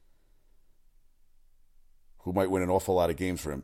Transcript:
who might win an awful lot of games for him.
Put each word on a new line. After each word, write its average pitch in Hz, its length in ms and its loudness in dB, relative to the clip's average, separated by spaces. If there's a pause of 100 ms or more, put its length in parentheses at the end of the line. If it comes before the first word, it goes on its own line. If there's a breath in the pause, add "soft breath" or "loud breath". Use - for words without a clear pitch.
(2250)
who 90 160 -8
might 95 160 2
win 95 120 2
an 87 60 0
awful 95 280 2
lot 87 120 4
of 82 80 -2
games 90 240 -4
for 78 100 -8
him. 67 140 -8